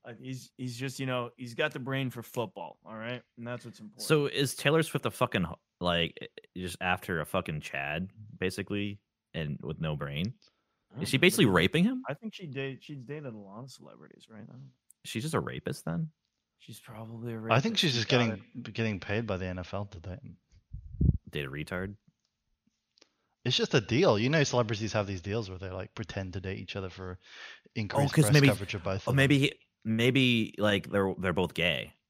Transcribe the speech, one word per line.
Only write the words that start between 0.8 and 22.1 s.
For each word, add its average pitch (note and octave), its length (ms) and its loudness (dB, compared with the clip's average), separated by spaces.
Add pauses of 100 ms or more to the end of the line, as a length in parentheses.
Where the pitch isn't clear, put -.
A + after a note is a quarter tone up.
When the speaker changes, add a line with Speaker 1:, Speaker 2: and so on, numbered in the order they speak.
Speaker 1:
you C#3 80 -4
know, B2 300 -2
he's A#2+ 180 -12
got D3+ 180 0
the D3+ 60 -6
brain C3+ 300 -2
for A#2+ 140 -8
football, F#2+ 640 -6
all A2 100 -12
right? A#2 240 -8 (160)
And A#2 100 -12
that's A#2+ 200 -8
what's A#2 140 -16
important. - 280 -12
Speaker 2:
So D3 180 6
is C3 280 0
Taylor D#3 280 4
Swift - 220 -2
a A2+ 60 0
fucking, A2+ 340 2 (360)
like, E2+ 360 2 (400)
just F2+ 240 -6
after F2+ 400 0
a D2+ 60 -4
fucking E2+ 340 -2
Chad, D2+ 480 -6 (320)
basically, G2+ 580 -2 (360)
and D2+ 280 -4
with D2+ 180 -8
no D#2 140 -2
brain? D2 380 -4 (580)
Speaker 1:
I - 40 -20
Speaker 2:
Is A2+ 60 -10
Speaker 1:
don't E3 100 -4
Speaker 2:
she C3+ 80 2
basically F#3 260 6
Speaker 1:
know. G2+ 80 8
Speaker 2:
raping F#2 320 6
him? B3+ 240 0
Speaker 1:
I C#3 60 -4
think A3 200 -10
she F#3 120 -12
date-, C3+ 360 -6
she's D3 200 -12
dated C#3+ 320 -10
a - 40 -12
lot G2+ 240 -14
of C3+ 80 -16
celebrities, - 600 -20
right? G#2+ 120 -18
I - 100 -18
don't C3 180 -18 (340)
Speaker 2:
She's A2+ 180 -6
just D#3 120 -4
a A2+ 60 4
rapist - 440 -6
then? D#3+ 240 -4 (500)
Speaker 1:
She's - 220 -18
probably A2+ 540 -10
a - 20 -6 (140)
Speaker 3:
I A2+ 100 8
think A3 140 -2
Speaker 1:
rapist. G3 80 2
Speaker 3:
she's D#3 100 4
Speaker 1:
She's - 80 0
Speaker 3:
just - 80 -4
Speaker 1:
got B2+ 100 6
Speaker 3:
getting, G#2+ 240 2 (140)
Speaker 1:
it. A#2+ 180 -10
Speaker 3:
getting G#2+ 260 -2
paid A2 260 -2
by G2 100 -2
the F#2 100 -4
N F#2 140 -4
F - 140 -10
L G2+ 120 -4
to F2+ 140 -14
date F2+ 220 -10
him. - 140 -16 (920)
Speaker 2:
Date D2 140 -2
a C2 60 -6
retard? F2+ 440 -6 (1500)